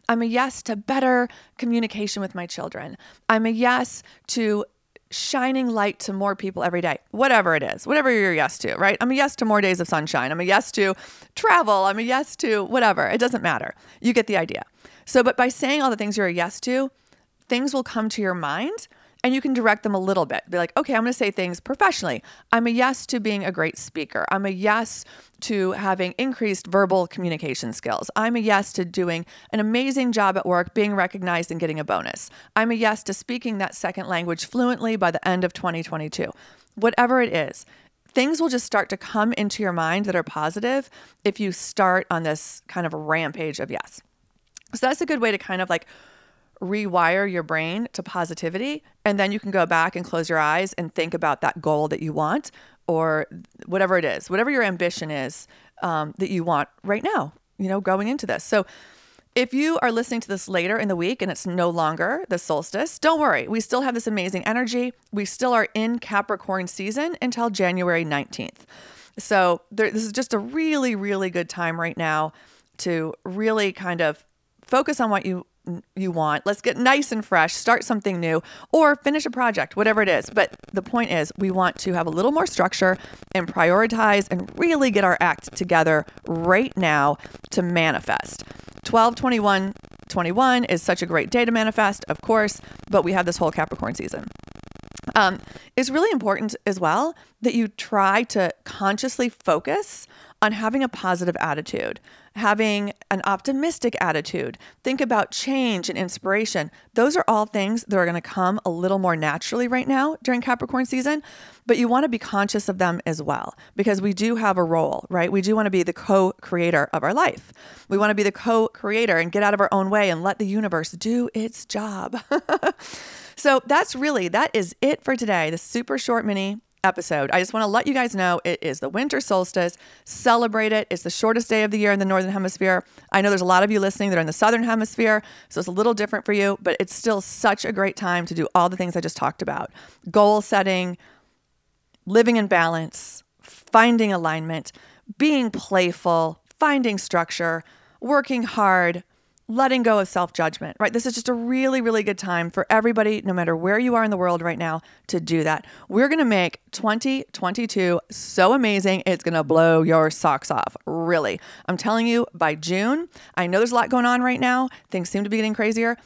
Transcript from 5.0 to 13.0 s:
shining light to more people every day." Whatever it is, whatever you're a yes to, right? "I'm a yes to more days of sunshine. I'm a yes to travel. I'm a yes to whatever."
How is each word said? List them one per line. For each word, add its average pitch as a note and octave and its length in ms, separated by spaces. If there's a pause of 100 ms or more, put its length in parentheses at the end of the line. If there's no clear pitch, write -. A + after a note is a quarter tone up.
shining C4 580
light G#3 300
to G3 160
more G3 200
people F#3+ 300
every F3 160
day." E3 180 (120)
Whatever G#3 460
it C#3+ 60
is, - 240
whatever C#4+ 240
you're G3+ 220
a D#3+ 40
yes D3 220
to, - 180
right? G3 260
"I'm B3 80
a C4 40
yes C#4 220
to - 80
more G#3+ 160
days F#3 200
of E3 80
sunshine. D3+ 440
I'm E3 80
a F3+ 40
yes G3 280
to G3 220 (400)
travel. G#3+ 500
I'm G3 140
a A3+ 40
yes B3+ 340
to G#3+ 280
whatever." G#3+ 420